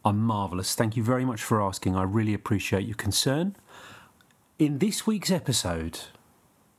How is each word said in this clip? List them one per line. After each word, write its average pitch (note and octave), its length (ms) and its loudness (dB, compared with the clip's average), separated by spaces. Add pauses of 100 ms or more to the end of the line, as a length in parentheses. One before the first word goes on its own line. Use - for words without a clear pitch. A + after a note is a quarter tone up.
I'm G#2 120 4
marvellous. G2 560 0
Thank A2 200 0
you A#2+ 60 0
very B2+ 240 0
much A#2 160 -2
for A2 180 2
asking. F#2+ 360 0
I F#2+ 80 2
really G#2+ 320 2
appreciate G2 500 0
your A2 80 -6
concern. C#3+ 640 0 (1040)
In D3 180 4
this G3 300 0
week's G#3 240 0
episode, E2+ 680 0 (800)